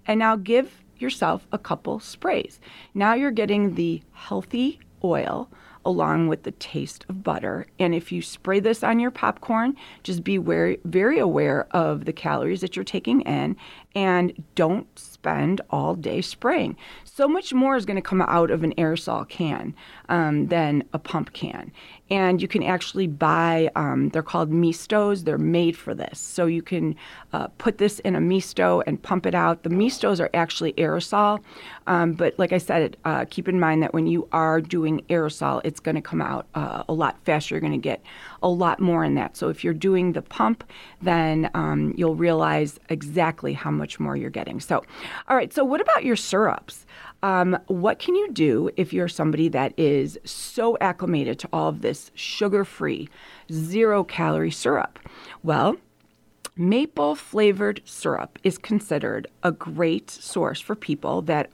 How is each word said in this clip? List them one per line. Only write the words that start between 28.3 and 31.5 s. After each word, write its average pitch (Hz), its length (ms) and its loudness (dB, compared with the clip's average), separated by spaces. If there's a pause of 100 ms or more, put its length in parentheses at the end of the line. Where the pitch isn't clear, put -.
and - 160 -4
pump 185 240 -2
it 175 80 0
out. 170 280 2
The 165 80 -2
Mistos 202 500 2
are - 120 0
actually 165 420 -2
aerosol. 208 640 0 (460)